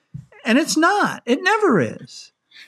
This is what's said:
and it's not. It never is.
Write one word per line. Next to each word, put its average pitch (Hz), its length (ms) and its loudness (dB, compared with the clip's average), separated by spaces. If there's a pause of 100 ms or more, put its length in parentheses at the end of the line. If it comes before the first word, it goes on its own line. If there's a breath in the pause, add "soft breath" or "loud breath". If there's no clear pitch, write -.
(440)
and 240 140 2
it's - 180 -2
not. 330 500 0
It 277 160 0
never 381 380 2
is. - 520 -8 (360 loud breath)